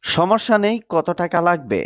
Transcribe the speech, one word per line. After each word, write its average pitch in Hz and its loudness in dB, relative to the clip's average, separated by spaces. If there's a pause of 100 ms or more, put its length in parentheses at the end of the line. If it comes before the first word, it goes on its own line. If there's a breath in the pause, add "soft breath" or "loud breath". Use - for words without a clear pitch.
সমস্যা 208 0
নেই, 208 2 (140)
কত 165 0
টাকা 175 -2
লাগবে? 139 0